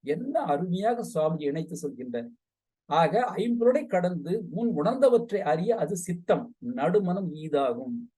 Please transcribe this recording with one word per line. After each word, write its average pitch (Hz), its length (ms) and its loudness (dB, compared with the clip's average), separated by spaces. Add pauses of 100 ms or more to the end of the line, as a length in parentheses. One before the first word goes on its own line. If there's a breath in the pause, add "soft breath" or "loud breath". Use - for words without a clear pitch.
என்ன 240 360 -2
அருமையாக 185 600 0
சுவாமி 156 420 0
இணைத்து 147 380 -4
சொல்கின்றார். 120 460 -6 (640)
ஆக 165 300 4 (160)
ஐம்புலனை 240 500 2
கடந்து 180 640 0
முன் 220 260 -2
உணர்ந்தவற்றை 233 640 2
அறிய 180 360 2
அது 165 200 -2
சித்தம், 175 580 -2 (120)
நடுமனம் 175 680 0
ஈதாகும். 131 600 -2 (220)